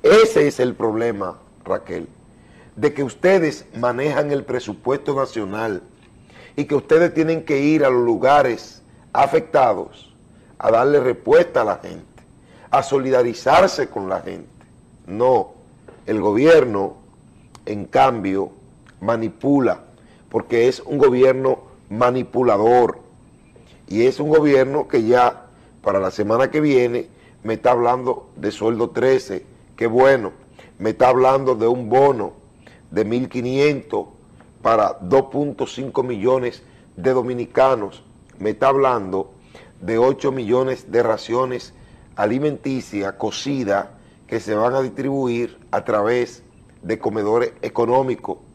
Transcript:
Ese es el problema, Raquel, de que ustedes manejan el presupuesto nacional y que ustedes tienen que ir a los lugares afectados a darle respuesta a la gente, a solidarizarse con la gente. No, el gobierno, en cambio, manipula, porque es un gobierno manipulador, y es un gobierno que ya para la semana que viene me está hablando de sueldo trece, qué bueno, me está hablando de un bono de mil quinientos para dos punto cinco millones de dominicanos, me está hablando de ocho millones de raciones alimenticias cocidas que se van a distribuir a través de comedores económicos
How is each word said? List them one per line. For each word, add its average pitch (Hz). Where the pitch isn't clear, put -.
Ese 170
es -
el 127
problema, 107
Raquel, 87
de 147
que 143
ustedes 165
manejan 143
el 139
presupuesto 123
nacional 110
y 143
que 143
ustedes 165
tienen 160
que 139
ir 151
a 131
los 123
lugares 123
afectados 131
a -
darle 131
respuesta 127
a 110
la 98
gente, -
a 135
solidarizarse 131
con 95
la 92
gente. 90
No, 110
el 110
gobierno, 110
en 101
cambio, 104
manipula, 113
porque 117
es 131
un 151
gobierno 131
manipulador, 120
y 113
es 127
un 151
gobierno 143
que 123
ya 123
para 98
la 95
semana 113
que 151
viene 123
me 113
está 123
hablando 123
de 104
sueldo 117
trece, 123
qué 113
bueno, 123
me 107
está 123
hablando 131
de 110
un 123
bono 127
de 101
mil 123
quinientos 131
para 113
dos 131
punto 139
cinco 135
millones 123
de 131
dominicanos, 123
me 101
está 131
hablando 127
de 110
ocho 131
millones 127
de 120
raciones 120
alimenticias 120
cocidas 110
que 113
se 107
van 117
a 135
distribuir 127
a 101
través 117
de 107
comedores 110
económicos 120